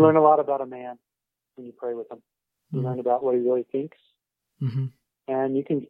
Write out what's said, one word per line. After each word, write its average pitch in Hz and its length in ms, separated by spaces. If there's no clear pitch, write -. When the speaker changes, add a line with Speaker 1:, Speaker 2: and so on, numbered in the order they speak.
Speaker 1:
learn 156 120
a 160 60
lot 151 180
about 143 220
a 135 40
man 127 320
when 127 100
you 120 80
pray 120 200
with 117 180
him. 120 100
You 147 80
Speaker 2:
Mm-hmm. 131 80
Speaker 1:
learn 127 120
about 123 240
what 127 120
he 123 60
really 123 300
thinks. 139 260
Speaker 2:
Mm-hmm. 131 240
Speaker 1:
And 135 300
you 139 60
can 143 260